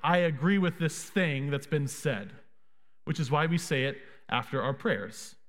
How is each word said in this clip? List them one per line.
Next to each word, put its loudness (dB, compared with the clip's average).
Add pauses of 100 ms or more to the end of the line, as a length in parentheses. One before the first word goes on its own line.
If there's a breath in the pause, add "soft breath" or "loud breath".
"I 6
agree 2
with 2
this -2
thing 0
that's -2
been 0
said," -4 (720)
which -2
is -2
why 4
we 2
say 0
it -2 (320 loud breath)
after 0
our 0
prayers. -4 (140)